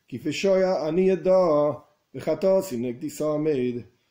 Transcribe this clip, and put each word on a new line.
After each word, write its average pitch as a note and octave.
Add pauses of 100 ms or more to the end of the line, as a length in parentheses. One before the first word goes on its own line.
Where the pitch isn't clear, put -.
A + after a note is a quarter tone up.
Kifeshoya F#3
ani F#3
edo, D#3+ (280)
vechatosi F#3
negdi B2
samid. D3+ (280)